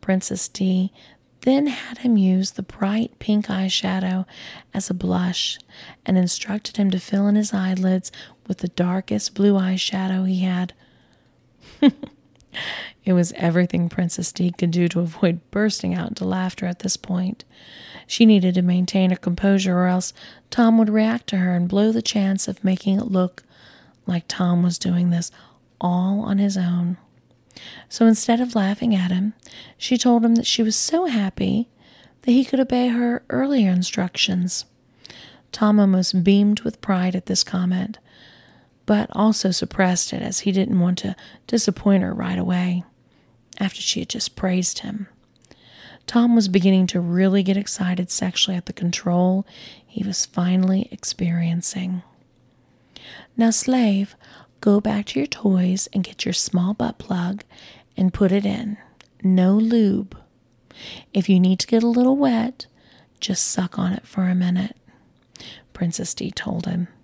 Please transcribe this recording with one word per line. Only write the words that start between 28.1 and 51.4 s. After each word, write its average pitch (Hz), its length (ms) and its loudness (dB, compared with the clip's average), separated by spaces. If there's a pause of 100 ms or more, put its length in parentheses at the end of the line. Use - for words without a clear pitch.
of 247 140 -4
laughing 208 400 0
at 180 160 0
him, 190 220 0 (440)
she - 200 0
told 233 280 4
him 233 100 6
that 233 120 2
she - 160 0
was 220 120 0
so 349 300 0
happy 202 640 0 (520)
that 247 100 0
he 254 120 6
could 254 160 0
obey 254 280 2
her 240 420 0
earlier 254 400 2
instructions. 180 960 -2 (840)
Tom 214 280 4
almost 185 440 4
beamed 202 380 4
with - 200 -6
pride 185 340 0
at 180 120 -6
this 185 160 0
comment, 185 540 -2 (880)
but 208 280 2
also 208 380 2
suppressed 180 640 -2
it 190 80 -6
as - 180 -6
he 202 120 -2
didn't 190 280 2
want 180 200 2
to 196 160 -6 (320)
disappoint 202 560 2
her 185 100 -4
right 180 240 -4
away, 180 460 -2 (760)
after - 240 -4
she - 200 -4
had 254 80 -10
just - 260 -8
praised 185 440 -2
him. 202 280 -10 (960)
Tom 240 300 2
was 214 120 4
beginning 185 400 4
to 180 120 -2
really 185 420 2
get 190 160 0
excited 180 540 -4
sexually - 440 -2
at 175 120 -6
the - 60 -12
control 180 720 0 (420)
he 208 160 -8
was 190 220 -4
finally 185 640 0
experiencing. 175 1120 -4 (1300)